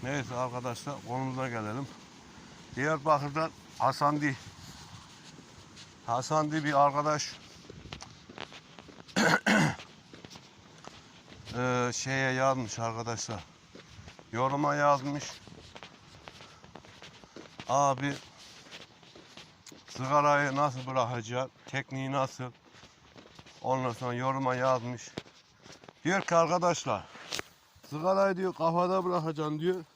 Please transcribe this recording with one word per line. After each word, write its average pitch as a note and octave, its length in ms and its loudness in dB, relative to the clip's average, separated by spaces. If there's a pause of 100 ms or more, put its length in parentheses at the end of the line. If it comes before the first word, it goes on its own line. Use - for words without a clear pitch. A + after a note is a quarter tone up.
Neyse B2+ 320 -4
arkadaşlar B2 600 -4 (120)
konumuza C3 400 -4
gelelim. A#2 400 -4 (880)
Diyarbakır'dan D3 760 2 (280)
Hasan C#3+ 420 4
Di. C#3 160 0 (1700)
Hasan D3+ 460 0
Di D#3 120 0
bir C#3+ 220 6
arkadaş D3 480 2 (1800)
<clears throat> G#3 80 4 (2250)
Ee, B2 360 2
şeye C3+ 380 0
yazmış C3 480 2
arkadaşlar. A2+ 640 -4 (880)
Yoruma C#3+ 440 0
yazmış. C#3+ 480 2 (2500)
Abi C#3 440 2 (1700)
sigarayı C#3+ 680 4
nasıl C3 320 0
bırakacağım? B2 640 -2 (160)
Tekniği C3+ 460 -4
nasıl? C3 400 -2 (1120)
Ondan B2+ 300 0
sonra B2 220 -4
yoruma C3 420 0
yazmış. B2+ 560 0 (920)
Diyor C4+ 180 2
ki - 140 0
arkadaşlar E3 680 4 (840)
sigarayı F#3 480 2
diyor F#3 160 -2
kafada F3 520 2
bırakacaksın D#3 540 0
diyor. F3 240 0 (120)